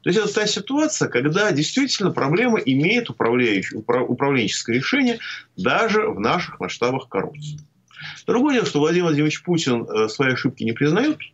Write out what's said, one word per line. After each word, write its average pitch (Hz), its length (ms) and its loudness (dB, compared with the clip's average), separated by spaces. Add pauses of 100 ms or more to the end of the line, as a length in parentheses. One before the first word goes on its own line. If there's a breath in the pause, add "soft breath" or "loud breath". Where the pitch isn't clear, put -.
То - 80 0
есть 185 80 4
это 202 160 0
та 214 140 2
ситуация, 269 600 0
когда 156 420 2
действительно 190 600 0
проблема 185 480 2
имеет 175 500 2
управляющее, 113 680 0
упра-, 117 280 0
управленческое 127 720 0
решение 240 420 0 (380 loud breath)
даже 202 500 2
в - 100 -4
наших 135 440 -2
масштабах 123 480 -4
коррупции. - 500 -6 (640 loud breath)
Другое 254 280 2
дело, 220 120 2
что - 140 -2
Владимир 170 280 2
Владимирович 151 360 0
Путин, 135 400 0
э, 107 240 0
свои 110 240 0
ошибки - 320 -2
не 113 80 0
признает. 202 480 0 (140)